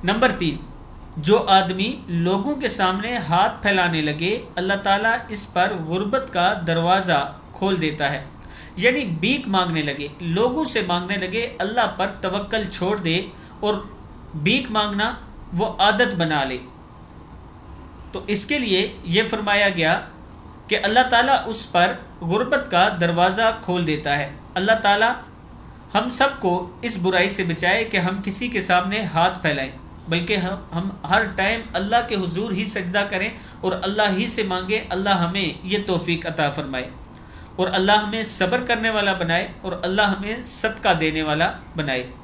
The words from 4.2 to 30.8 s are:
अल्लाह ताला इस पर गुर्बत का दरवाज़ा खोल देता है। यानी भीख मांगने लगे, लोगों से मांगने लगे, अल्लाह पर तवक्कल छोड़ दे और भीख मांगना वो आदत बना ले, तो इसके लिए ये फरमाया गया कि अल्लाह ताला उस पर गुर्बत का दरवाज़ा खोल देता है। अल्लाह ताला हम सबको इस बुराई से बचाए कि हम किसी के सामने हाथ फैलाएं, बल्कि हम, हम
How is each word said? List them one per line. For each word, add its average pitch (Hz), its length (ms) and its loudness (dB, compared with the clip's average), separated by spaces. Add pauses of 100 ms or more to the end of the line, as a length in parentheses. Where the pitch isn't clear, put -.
अल्लाह 190 200 0
ताला 202 340 2 (200)
इस 196 160 0
पर 190 340 2
गुर्बत 202 480 -2
का 175 160 2 (160)
दरवाज़ा 170 560 2 (360)
खोल 190 240 0
देता 156 300 0
है। 139 160 -4 (540)
यानी 254 260 2 (160)
भीख 254 280 2
मांगने 175 340 2
लगे, 143 280 -4 (120)
लोगों 240 440 0
से 220 180 2
मांगने 180 320 -2
लगे, 185 260 -2 (180)
अल्लाह 220 260 2 (120)
पर 196 100 0 (140)
तवक्कल 196 460 -2
छोड़ 202 320 -2
दे 165 140 0 (480)
और 208 160 0 (600)
भीख 233 320 2
मांगना 208 360 0 (460)
वो 180 140 0 (160)
आदत 208 320 4
बना 156 300 0
ले, 131 120 -4 (1600)
तो - 140 -8
इसके 208 300 2
लिए 202 240 2 (260)
ये 185 160 2
फरमाया 208 460 2
गया 170 240 2 (720)
कि 208 100 0
अल्लाह 226 280 4
ताला 254 300 4 (100)
उस 220 220 2
पर 180 280 2 (280)
गुर्बत 247 460 0
का 185 180 4 (100)
दरवाज़ा 180 520 4 (100)
खोल 180 240 -2
देता 151 320 0
है। 143 120 -2 (280)
अल्लाह 202 240 4
ताला 208 340 4 (800)
हम 240 180 0
सबको 269 400 2 (320)
इस 220 160 0
बुराई 185 300 2
से 196 140 0
बचाए 180 420 0
कि 214 140 -2
हम 185 200 -2
किसी 226 280 -2
के 247 140 -2
सामने 190 440 2
हाथ 170 360 2
फैलाएं, 139 300 -2 (360)
बल्कि 170 280 0
हम, 185 360 -4
हम 180 340 -4